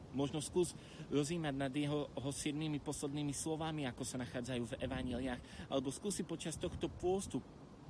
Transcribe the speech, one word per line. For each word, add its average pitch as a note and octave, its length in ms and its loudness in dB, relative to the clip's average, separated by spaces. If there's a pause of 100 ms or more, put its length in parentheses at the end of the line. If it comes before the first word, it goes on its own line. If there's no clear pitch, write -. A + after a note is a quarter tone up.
(100)
Možno C#3+ 320 2
skús - 320 2 (320)
rozímať D3 480 2
nad C#3 160 2
jeho, D3 400 2
ho C#3 240 -2
siedmými D3+ 480 0
poslednými D3 480 0
slovami, D#3 560 0
ako A#2+ 160 -2
sa B2+ 160 -2
nachádzajú B2 560 0
v - 80 -4
evanjeliách, B2+ 880 -2
alebo C3+ 240 2
skúsi G3 320 0
počas E3 320 -2
tohto F3 320 0
pôstu F#3 480 2 (520)